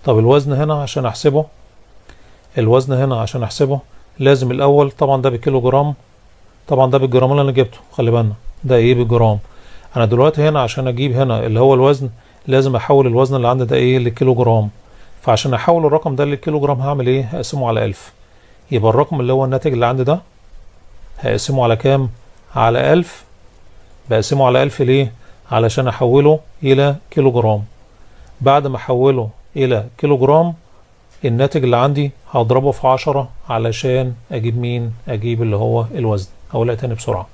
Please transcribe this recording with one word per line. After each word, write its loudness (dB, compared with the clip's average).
طب 2
الوزن 2
هنا -2
عشان -6
احسبه، -2
الوزن 2
هنا -2
عشان -6
احسبه -2
لازم 2
الاول، 2
طبعا 0
ده 0
بالكيلو -2
جرام، 0
طبعا 2
ده 2
بالجرام 2
اللي 2
انا 0
جبته، -2
خلي 0
بالنا 0
ده 2
ايه؟ 4
بالجرام. 2
انا 2
دلوقتي 2
هنا 0
عشان -4
اجيب -2
هنا 0
اللي 0
هو 6
الوزن، 2
لازم 2
احول 2
الوزن 2
اللي 0
عندي 0
ده -2
ايه؟ 2
للكيلو 0
جرام. 2
فعشان 0
احول 0
الرقم 0
ده 0
للكيلو -4
جرام -2
هعمل -2
ايه؟ 0
هقسمه -6
على -2
ألف. -10
يبقى 2
الرقم 0
اللي 0
هو 0
الناتج -2
اللي 0
عندي -2
ده 0
هقسمه -2
على 2
كام؟ 0
على 2
ألف. -2
بقسمه 0
على 2
ألف -4
ليه؟ 0
علشان 0
احوله 2
الى 2
كيلو 2
جرام. 0
بعد 2
ما -6
احوله 0
الى 0
كيلو 0
جرام، 2
الناتج 0
اللي 2
عندي 0
هضربه 0
في -2
عشرة 0
علشان -2
اجيب -4
مين؟ -4
اجيب -4
اللي -2
هو 0
الوزن. -4
هقولها -2
تاني -6
بسرعة. -6